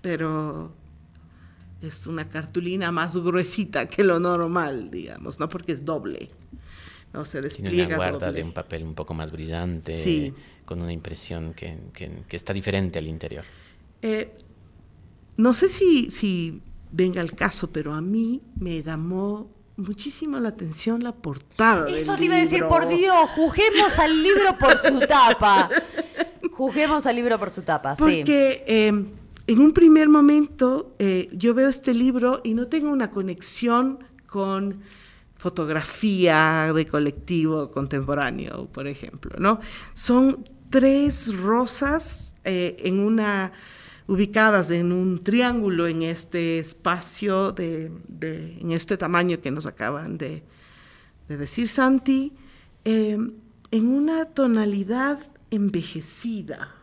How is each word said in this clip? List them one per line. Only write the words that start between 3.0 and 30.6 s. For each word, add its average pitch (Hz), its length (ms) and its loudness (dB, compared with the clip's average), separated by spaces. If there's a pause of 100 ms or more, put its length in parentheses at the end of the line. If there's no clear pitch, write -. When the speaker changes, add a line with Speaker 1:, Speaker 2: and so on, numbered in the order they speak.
Speaker 1:
gruesita 175 720 -2
que 202 160 0
lo 170 160 4
normal, 170 720 -2
digamos, - 500 -12
¿no? 156 80 -4
Porque 170 240 -8
es 139 140 -8
doble, 143 440 -8 (840)
¿no? 151 100 -10
Se 147 160 -8
Speaker 2:
Tiene 135 80 -8
Speaker 1:
despliega 175 380 -2
Speaker 2:
una 165 100 -4
guarda 90 300 -4
Speaker 1:
doble. 82 140 -6
Speaker 2:
de 82 40 -8
un 85 80 -10
papel 82 320 -10
un 80 100 -10
poco 82 200 -10
más 78 180 -8
brillante, 82 640 -8
Speaker 1:
Sí. 143 380 -2 (300)
Speaker 2:
con 87 160 -10
una 85 120 -6
impresión 82 640 -10
que, 82 220 -14 (160)
que, 78 360 -16
que - 80 -12
está 98 180 -10
diferente 95 460 -4
al 78 80 -10
interior. 80 360 -12 (560)
Speaker 1:
Eh, 220 320 -6 (1040)
no 240 180 4
sé 381 140 4
si, 339 400 4
si 170 540 -4 (300)
venga 180 280 0
al 165 120 -4
caso, - 400 -4
pero 147 200 -6
a 156 80 -6
mí 226 400 -2 (160)
me 165 240 -4
llamó 185 720 -6 (260)
muchísimo 269 640 -8
la 226 120 -2
atención 220 520 -4
la 240 100 -6
portada 160 800 0
Speaker 3:
Eso 156 220 -2
Speaker 1:
del 330 80 -2
Speaker 3:
te 359 60 4
iba 359 100 4
a - 20 4
decir, 339 220 2
Speaker 1:
libro. 320 80 0
Speaker 3:
por 339 200 4
Dios, 349 460 4
juzguemos 392 640 4
al 320 240 4
libro 381 360 4
por 269 200 6
su 277 220 2
tapa. 226 680 6 (420)
Speaker 1:
<laughs> - 420 -6
Speaker 3:
Juzguemos 285 540 0
al 240 100 0
libro 240 240 0
por 190 100 -4
su 180 120 -10
tapa, 143 340 -2
sí. 294 60 2
Speaker 1:
Porque, 269 640 4
eh, 220 220 4 (600)
en 226 120 6
un 311 120 8
primer 311 360 8
momento, 294 920 4